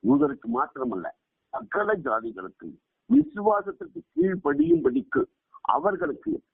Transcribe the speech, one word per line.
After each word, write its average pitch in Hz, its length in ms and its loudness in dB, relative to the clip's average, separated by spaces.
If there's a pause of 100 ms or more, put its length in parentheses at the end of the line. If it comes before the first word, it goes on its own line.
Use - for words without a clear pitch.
யூதருக்கு 139 460 2
மாத்திரமல்ல, 123 520 -4 (420)
சகல 208 460 -2
ஜாதிகளுக்கும் 110 840 -6 (340)
விசுவாசத்திற்கு 208 880 0 (140)
கீழ்ப்படியும்படிக்கு 160 1080 2 (360)
அவர்களுக்கு 175 840 -2 (120)